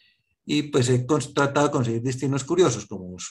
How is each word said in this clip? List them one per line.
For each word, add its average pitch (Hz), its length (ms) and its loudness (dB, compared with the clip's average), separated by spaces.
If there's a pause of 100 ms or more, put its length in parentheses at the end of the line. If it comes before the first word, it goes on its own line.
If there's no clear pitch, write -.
(440)
Y 147 200 -2
pues 135 240 0
he 123 180 2
cons-, - 260 0
tratado 147 360 2
de 147 40 -2
conseguir 120 300 0
destinos 135 420 -2
curiosos, 151 420 2
como 90 300 -12 (140)